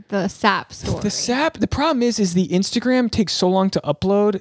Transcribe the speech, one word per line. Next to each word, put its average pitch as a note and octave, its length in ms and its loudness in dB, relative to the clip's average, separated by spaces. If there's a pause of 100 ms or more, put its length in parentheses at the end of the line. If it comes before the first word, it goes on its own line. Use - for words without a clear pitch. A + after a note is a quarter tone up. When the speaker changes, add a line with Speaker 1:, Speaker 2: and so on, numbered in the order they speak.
Speaker 1:
the G3 220 -2
sap G3 420 0
story. - 300 -6
Speaker 2:
The G#3 80 -2
sap, C#4 480 -2
the D#4 100 -2
problem C#4+ 340 0
is, A#3+ 160 0
is F#3+ 160 0
the F#3 140 2
Instagram A#3+ 640 0
takes G3 220 0
so F#3 160 2
long F#3+ 220 2
to - 100 -2
upload. G3 600 0